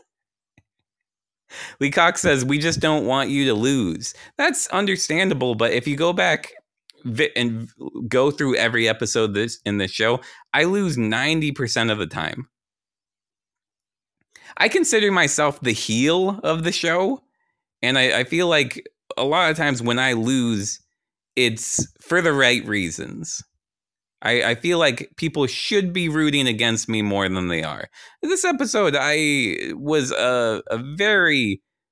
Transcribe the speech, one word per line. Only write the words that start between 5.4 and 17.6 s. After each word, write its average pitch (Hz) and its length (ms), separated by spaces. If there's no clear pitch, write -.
but 113 180
if 120 160
you 143 80
go 165 160
back 180 400
vi-, 123 300
and 117 360
go 127 220
through 139 260
every 113 300
episode 110 460
this, 107 320
in 104 140
this 95 120
show, 120 300
I 151 120
lose 185 340
ninety 139 520
percent 117 400
of 107 60
the 98 100
time. - 440
I - 120
consider 214 440
myself 151 480
the 123 120
heel 165 720
of 160 220
the 175 80
show, 185 500